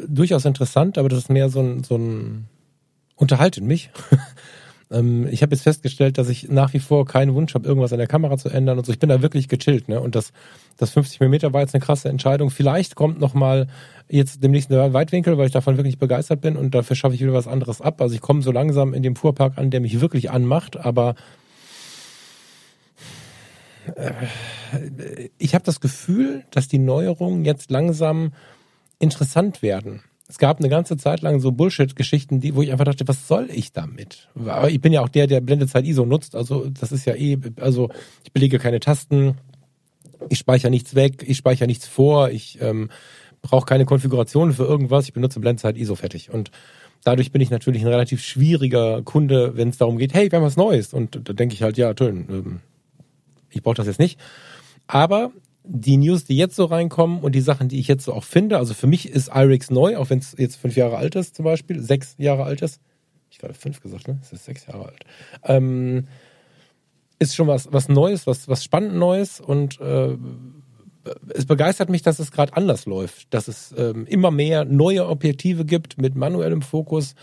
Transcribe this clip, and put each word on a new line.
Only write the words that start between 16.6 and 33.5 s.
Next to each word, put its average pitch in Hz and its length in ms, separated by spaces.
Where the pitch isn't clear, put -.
dafür 127 220
schaffe 131 180
ich 120 60
wieder 131 140
was 123 140
anderes 123 340
ab. 160 180
Also 120 140
ich 113 80
komme 143 180
so 131 100
langsam 139 440
in 131 80
dem 127 120
Fuhrpark 135 440
an, 135 120
der 127 100
mich 117 200
wirklich 139 300
anmacht, 127 480
aber, 120 380
äh, 127 1400
ich - 180
habe 180 120
das 160 140
Gefühl, 262 680
dass 135 160
die 143 120
Neuerungen 170 680
jetzt 147 260
langsam 160 600
interessant 160 600
werden. 104 400
Es - 60
gab 147 220
eine 147 100
ganze 160 300
Zeit 156 240
lang 151 180
so 131 120
Bullshit-Geschichten, 139 840
die, 139 160
wo 135 60
ich 139 100
einfach 131 140
dachte, 135 240
was 135 200
soll 226 220